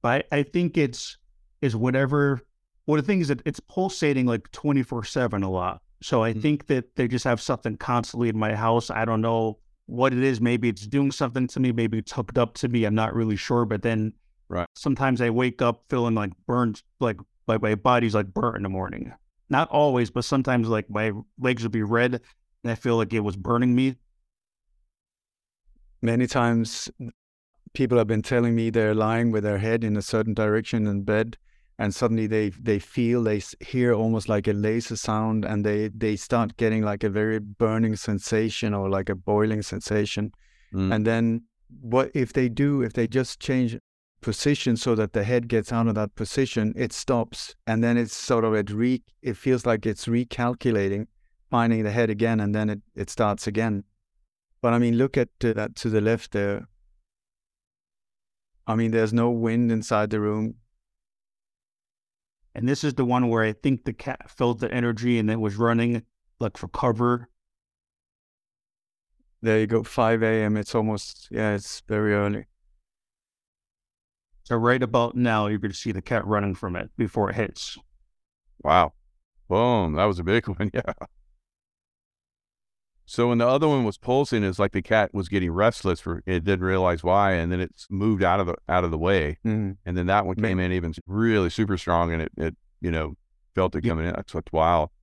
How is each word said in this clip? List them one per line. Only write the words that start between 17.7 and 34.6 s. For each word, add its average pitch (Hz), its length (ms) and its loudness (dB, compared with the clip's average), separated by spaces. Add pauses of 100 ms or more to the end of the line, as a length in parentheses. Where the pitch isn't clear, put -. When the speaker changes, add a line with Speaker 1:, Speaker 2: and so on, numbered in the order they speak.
Speaker 1:
body's, 117 400 2
like, 98 180 0
burnt 117 240 -2
in 101 60 -4
the 98 60 -4
morning. 92 420 -6 (360)
Not 143 220 2
always, 131 400 2
but 123 160 -4
sometimes, 127 420 0
like, 110 220 -2
my 107 220 -2 (260)
legs 127 240 -2
will 113 80 -2
be 107 140 -2
red 117 360 0 (440)
and 120 80 -2
I - 20 0
feel 117 240 0
like 113 160 0
it 113 60 2
was 104 160 -2
burning 120 400 2
me. 131 200 2 (2000)
Speaker 3:
Many 117 240 2
times 117 640 0 (840)
people 120 260 2
have 107 80 2
been 110 160 0
telling 120 320 2
me 113 160 0
they're 107 240 2
lying 113 360 0
with 107 120 0
their 104 160 -2
head 113 240 0
in 104 140 -2
a 101 40 -2
certain 110 320 -2
direction 107 540 0
in 101 160 -2
bed, 110 340 -2 (400)
and 101 160 -2
suddenly 113 320 0
they, 107 240 0
they 104 300 -2
feel, 120 420 0
they 107 160 2
s-, - 220 -8
hear 123 340 0
almost 113 360 0
like 104 180 0
a 107 60 0
laser 110 420 -2